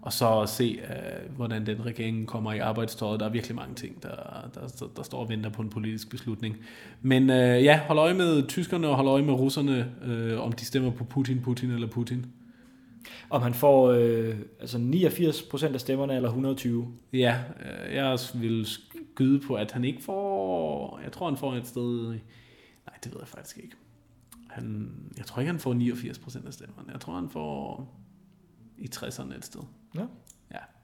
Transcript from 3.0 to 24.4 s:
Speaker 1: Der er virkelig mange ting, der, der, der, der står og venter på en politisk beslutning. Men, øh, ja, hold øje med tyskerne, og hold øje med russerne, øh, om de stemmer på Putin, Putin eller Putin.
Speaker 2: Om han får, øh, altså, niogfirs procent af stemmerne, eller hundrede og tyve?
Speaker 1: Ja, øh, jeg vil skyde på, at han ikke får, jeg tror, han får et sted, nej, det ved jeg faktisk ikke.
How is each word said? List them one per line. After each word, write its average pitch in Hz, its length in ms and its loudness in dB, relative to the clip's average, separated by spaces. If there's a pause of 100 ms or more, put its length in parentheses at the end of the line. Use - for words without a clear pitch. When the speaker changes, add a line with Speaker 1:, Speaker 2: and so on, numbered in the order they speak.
Speaker 1:
Der 107 60 -2
er 107 40 -2
virkelig 113 260 -4
mange 131 200 -10
ting, - 280 -12
der, - 60 -12 (460)
der, - 120 -12 (120)
der, - 60 -10 (100)
der - 80 -10
står - 160 -10
og 113 100 -6
venter 107 200 -4
på 107 120 -8
en 110 80 -4
politisk 107 400 -6
beslutning. 110 480 -6 (440)
Men, 131 280 6
øh, 123 340 8
ja, 147 240 10
hold 156 120 4
øje 165 140 6
med 170 340 4
tyskerne, 175 400 -2
og 143 80 4
hold 135 120 4
øje 135 160 6
med 147 100 4
russerne, 131 580 2 (140)
øh, 113 360 -2
om 117 100 -2
de 113 140 -6
stemmer 131 260 0
på 120 120 -4
Putin, 131 400 0
Putin 123 280 -2
eller 117 160 -2
Putin. 120 380 -4 (1040)
Speaker 2:
Om 139 120 2
han 120 120 2
får, 131 380 8
øh, 117 440 4 (260)
altså, 120 160 -6
niogfirs 151 640 2
procent 143 320 -2
af 127 80 -2
stemmerne, 135 340 0
eller 123 140 2
hundrede 131 240 0
og 131 40 -2
tyve? 120 300 0 (260)
Speaker 1:
Ja, 123 220 4 (520)
øh, 139 80 -4
jeg 135 220 2 (160)
vil 113 340 0 (480)
skyde 135 240 6
på, 139 140 -4
at 104 180 -2
han 120 120 -2
ikke 123 200 -2
får, 185 1000 -2
jeg - 80 -10
tror, - 180 -6
han 135 80 0
får 131 160 -2
et 123 140 -4
sted, 120 400 -4
nej, - 960 -14
det - 80 -12
ved - 100 -14
jeg 135 60 -16
faktisk - 300 -18
ikke. - 180 -20 (760)